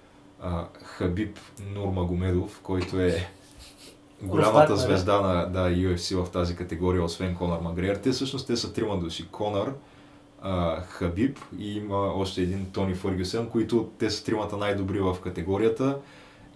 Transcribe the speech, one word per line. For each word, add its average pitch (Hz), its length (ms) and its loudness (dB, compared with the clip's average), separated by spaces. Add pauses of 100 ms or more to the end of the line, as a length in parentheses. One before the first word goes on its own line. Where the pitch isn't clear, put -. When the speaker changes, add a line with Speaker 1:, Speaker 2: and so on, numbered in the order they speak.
(400)
Speaker 1:
а, 85 240 -4 (180)
Хабиб 92 560 -2 (360)
Нурмагомедов, 90 880 0
който 92 380 0
е 90 260 2 (960)
голямата 101 300 4
Speaker 2:
Руснак, 151 160 10
нали? 101 120 2
Speaker 1:
звезда 101 400 4
на, 92 260 2
да, 92 120 -2 (100)
U 90 260 4
F - 20 0
C 90 280 0
в 87 60 -8
тази 87 260 0
категория, 90 480 0
освен 90 300 -2
Конор 87 260 -2
Макгрегор. 87 360 -2
Те 131 140 0
всъщност, 135 360 -2
те 120 100 0
са 107 160 -4
трима 104 260 -2
души. 85 300 -6
Конор, 104 460 -2 (680)
а, 87 380 0
Хабиб 92 580 -2 (200)
и 104 180 -6
има 104 200 -4
още 95 460 -2
един 95 300 -2
Тони 95 220 0
Фъргюсън, 95 540 -2
които 113 500 2
те 107 120 2
са - 140 -6
тримата 104 320 -2
най-добри 98 420 0
в 92 260 2
категорията. 110 760 0 (580)